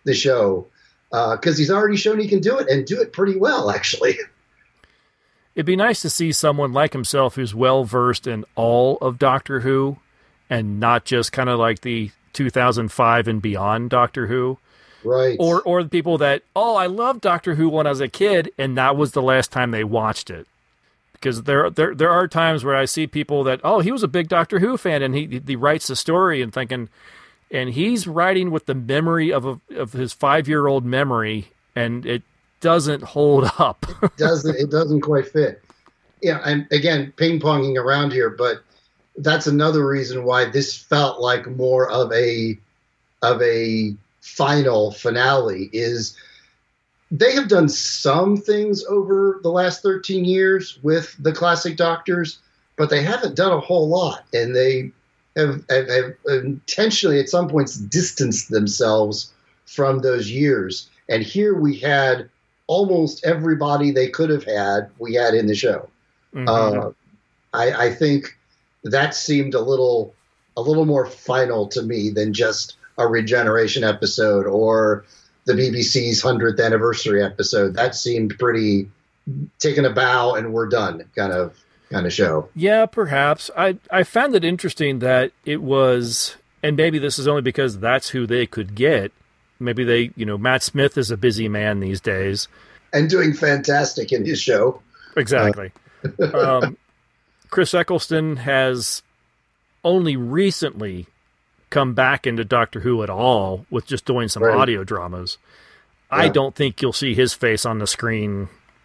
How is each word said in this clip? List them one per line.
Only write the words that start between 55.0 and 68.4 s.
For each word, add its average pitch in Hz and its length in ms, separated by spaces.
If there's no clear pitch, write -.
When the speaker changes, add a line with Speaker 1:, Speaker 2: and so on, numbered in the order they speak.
Speaker 1:
have, 147 340
have, 131 180
have 127 260
intentionally 151 760
at 135 80
some 175 200
points 143 280
distanced 117 760
themselves 107 800
from 135 340
those 123 300
years. 117 600
And 113 140
here 202 320
we 147 240
had 131 500
almost 180 580
everybody 147 680
they 131 160
could 160 220
have 143 140
had, 104 540
we 117 160
had 120 200
in 110 120
the 104 80
show. - 340
Speaker 2:
Mm-hmm. 123 140
Speaker 1:
Uh, 107 420
I, 120 320
I 120 80
think 143 420